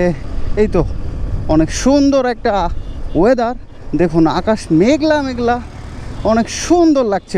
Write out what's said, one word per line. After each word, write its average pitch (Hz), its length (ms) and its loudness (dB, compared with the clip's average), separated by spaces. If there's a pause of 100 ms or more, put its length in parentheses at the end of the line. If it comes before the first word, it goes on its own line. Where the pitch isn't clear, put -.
(600)
এই 214 140 4
তো 170 60 4 (720)
অনেক 160 160 2 (140)
সুন্দর 277 400 4 (100)
একটা 226 200 -2 (680)
ওয়েদার, 240 360 2 (440)
দেখুন 170 240 4 (160)
আকাশ 165 200 0 (200)
মেঘলা 302 380 2 (100)
মেঘলা, 240 300 -2 (760)
অনেক 226 160 2 (180)
সুন্দর 311 480 4
লাগছে 190 240 -4